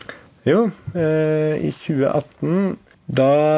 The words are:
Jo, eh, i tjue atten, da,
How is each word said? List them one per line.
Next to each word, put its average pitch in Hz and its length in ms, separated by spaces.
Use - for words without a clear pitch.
Jo, 196 240
eh, 156 640
i 147 160
tjue 135 320
atten, 170 720
da, 131 220